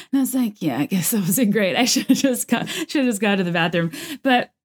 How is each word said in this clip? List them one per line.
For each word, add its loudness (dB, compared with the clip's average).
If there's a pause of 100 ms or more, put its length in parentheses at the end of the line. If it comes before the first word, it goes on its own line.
(140)
I 2
was -2
like, -2
"Yeah, -2
I 0
guess -2
that 0
wasn't 2
great. 2
I 2
<laughs> 0
should 0
have 4
just 0
got, -2
should -4
have 2
just -2
gone 2
to 0
the -2
bathroom." 0 (300)
But 2 (140)